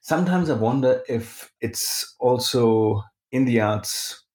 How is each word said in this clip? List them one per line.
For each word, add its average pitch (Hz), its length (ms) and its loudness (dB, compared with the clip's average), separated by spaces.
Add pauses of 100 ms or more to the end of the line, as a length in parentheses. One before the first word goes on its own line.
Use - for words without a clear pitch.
Sometimes 175 500 0
I 139 40 2
wonder 123 540 2
if - 520 -8
it's - 580 -6
also 113 840 2 (280)
in 131 140 2
the 120 160 2
arts - 640 -4 (100)